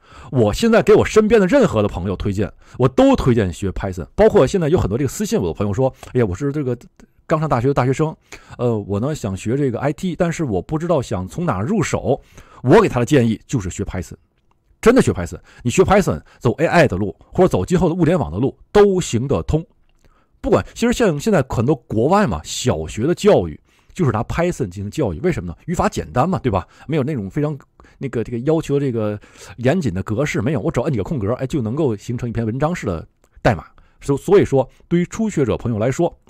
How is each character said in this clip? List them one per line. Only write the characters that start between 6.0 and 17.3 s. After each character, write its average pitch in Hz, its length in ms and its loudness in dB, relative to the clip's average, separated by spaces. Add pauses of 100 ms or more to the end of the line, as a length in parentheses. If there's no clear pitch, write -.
：“哎 127 60 2
呀， 113 60 2
我 92 80 -6
是 143 180 -4
这 147 120 -4
个 123 120 -4 (500)
刚 156 120 0
上 156 80 -2
大 135 140 0
学 127 80 2
的 143 60 2
大 123 100 0
学 131 80 2
生， 156 240 -2 (400)
呃， 120 220 -2
我 101 200 -4
呢 139 160 -2
想 98 220 -6
学 117 220 -4
这 143 120 0
个 107 80 -4
I 147 140 -2
T， 180 240 -6
但 170 160 0
是 165 120 -6
我 95 180 -2
不 156 160 -6
知 170 100 -4
道 156 140 0
想 92 260 -6
从 175 160 -8
哪 104 160 -2
入 170 220 -2
手。” 117 400 -2 (400)
我 170 180 8
给 180 80 6
他 - 100 -2
的 120 60 2
建 120 240 4
议 107 180 0
就 127 140 -4
是 90 100 -8
学 101 140 -8
Python， - 300 -8 (680)
真 247 140 6
的 254 80 6
学 107 100 0
Python。 87 280 -6 (220)
你 123 80 -2
学 185 120 4
Python， 160 380 2 (180)
走 120 200 0
A 156 80 2
I 151 200 4
的 92 100 -2
路， 101 200 -4 (160)